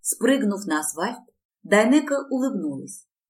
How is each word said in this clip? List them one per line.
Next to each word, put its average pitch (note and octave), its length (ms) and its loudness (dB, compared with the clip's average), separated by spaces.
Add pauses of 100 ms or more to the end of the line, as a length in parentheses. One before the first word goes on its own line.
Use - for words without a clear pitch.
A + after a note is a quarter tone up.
Спрыгнув G#3 640 0
на D3+ 140 -2
асфальт, - 380 -6 (440)
Дайнека C#4 680 2
улыбнулась, - 760 -4 (240)